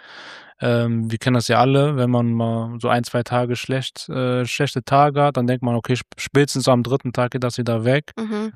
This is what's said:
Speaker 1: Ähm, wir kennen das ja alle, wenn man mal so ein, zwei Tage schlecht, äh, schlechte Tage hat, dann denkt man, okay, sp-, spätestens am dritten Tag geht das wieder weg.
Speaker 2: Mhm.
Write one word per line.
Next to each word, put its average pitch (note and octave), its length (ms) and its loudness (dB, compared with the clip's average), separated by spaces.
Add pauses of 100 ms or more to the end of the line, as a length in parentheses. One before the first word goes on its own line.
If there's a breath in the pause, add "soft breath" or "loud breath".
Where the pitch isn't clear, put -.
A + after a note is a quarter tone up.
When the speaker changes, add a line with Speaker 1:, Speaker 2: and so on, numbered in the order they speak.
(600 loud breath)
Speaker 1:
Ähm, A#2 500 0
wir A2+ 80 -4
kennen B2+ 160 2
das A#2 140 0
ja A2+ 100 4
alle, C#3 380 4
wenn B2 140 2
man A#2+ 240 2
mal A2+ 460 -2
so A#2+ 80 -2
ein, A#2+ 160 2
zwei A#2+ 180 -4
Tage B2 340 -2
schlecht, - 540 -6
äh, B2+ 360 -2
schlechte C#3 380 -4
Tage C#3+ 380 4
hat, C#3+ 160 2
dann B2 80 0
denkt B2 180 0
man, A#2+ 120 0
okay, A#2+ 220 0
sp-, - 200 -14
spätestens C#3 500 0
am B2 140 4
dritten B2 300 -2
Tag B2 200 -2
geht B2+ 120 -4
das A#2+ 140 -4
wieder A#2 260 -2
weg. C3+ 340 0
Speaker 2:
Mhm. G#3+ 380 -6